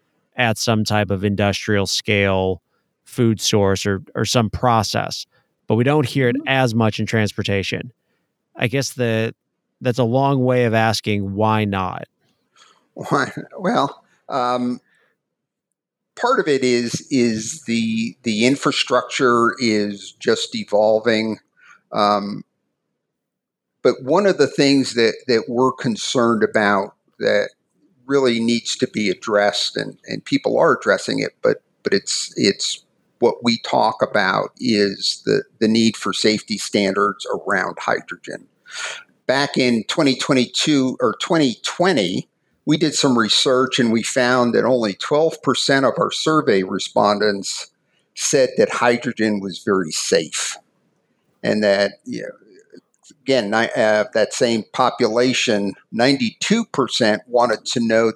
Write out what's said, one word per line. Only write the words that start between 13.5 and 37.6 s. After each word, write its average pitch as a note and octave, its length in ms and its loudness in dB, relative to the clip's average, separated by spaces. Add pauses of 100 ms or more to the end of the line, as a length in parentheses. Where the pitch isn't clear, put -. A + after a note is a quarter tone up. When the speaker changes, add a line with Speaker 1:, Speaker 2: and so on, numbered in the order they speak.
Speaker 2:
Well, F3 440 -2 (280)
um, B2 500 -2 (1400)
part B3 220 0
of D#3+ 80 0
it C#3 160 2
is, A#2+ 460 0
is A#2 540 0
the, A2+ 580 -2
the A2 240 2
infrastructure B2 1120 2
is G#2 520 -2
just - 420 -2
evolving. A2 840 0 (540)
Um, G#2 500 0 (1400)
but B2+ 200 2
one D#3 220 2
of F3+ 140 4
the C#3+ 80 6
things C#3 480 2
that, A2+ 180 2 (160)
that A2+ 180 2
we're B2 260 2
concerned A#2 680 0
about G#2 520 0 (240)
that G#2+ 320 0 (560)
really C3 340 2
needs A#2 360 0
to - 120 0
be G#2+ 220 -2
addressed, G2+ 640 0
and, G#2 300 -8
and A2 180 -8
people A#2 340 0
are - 160 4
addressing G#2+ 440 -2
it, A2 140 -4 (100)
but, A2 200 0 (200)
but - 100 -2
it's, - 440 -4
it's - 460 -2 (360)
what - 260 0
we A#2 140 0
talk A2+ 420 -2
about G2 580 0
is G#2 680 -2
the, G#2+ 180 0 (140)
the A2+ 100 2
need A2+ 300 2
for G2 160 -6
safety G#2+ 420 -2
standards G2+ 680 -2
around - 520 -4